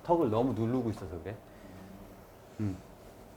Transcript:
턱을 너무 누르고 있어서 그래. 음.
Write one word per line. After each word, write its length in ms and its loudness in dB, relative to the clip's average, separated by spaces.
턱을 260 6
너무 240 6
누르고 360 2
있어서 340 -4
그래. 120 -6
음. 160 0